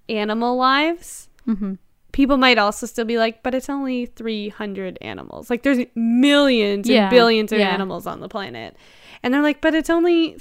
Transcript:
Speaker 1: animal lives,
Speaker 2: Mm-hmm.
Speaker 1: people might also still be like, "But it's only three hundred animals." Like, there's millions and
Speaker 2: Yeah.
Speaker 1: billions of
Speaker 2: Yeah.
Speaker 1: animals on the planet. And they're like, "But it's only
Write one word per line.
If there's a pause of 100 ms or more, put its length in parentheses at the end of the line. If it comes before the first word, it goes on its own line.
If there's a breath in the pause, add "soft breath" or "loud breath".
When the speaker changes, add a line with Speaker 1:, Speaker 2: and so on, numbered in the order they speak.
(100)
Speaker 1:
animal
lives, (200)
Speaker 2:
Mm-hmm. (360)
Speaker 1:
people
might
also
still
be
like,
"But
it's
only
three
hundred
animals."
Like,
there's
millions
and
Speaker 2:
Yeah.
Speaker 1:
billions
of
Speaker 2:
Yeah.
Speaker 1:
animals
on
the
planet. (480 loud breath)
And
they're
like,
"But
it's
only